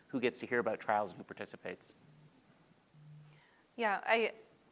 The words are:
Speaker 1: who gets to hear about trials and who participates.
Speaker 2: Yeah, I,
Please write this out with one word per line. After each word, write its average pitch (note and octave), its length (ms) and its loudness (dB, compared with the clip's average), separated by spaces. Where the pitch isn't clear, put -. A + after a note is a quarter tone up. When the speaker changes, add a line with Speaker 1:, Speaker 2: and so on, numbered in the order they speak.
Speaker 1:
who C3+ 120 -4
gets A#2 200 2
to A#2 60 -10
hear A#2+ 140 2
about A2 220 0
trials G#2 300 2
and F2 60 -16
who G2+ 60 -12
participates. - 720 -12
Speaker 2:
Yeah, G#3+ 280 2
I, A3+ 260 4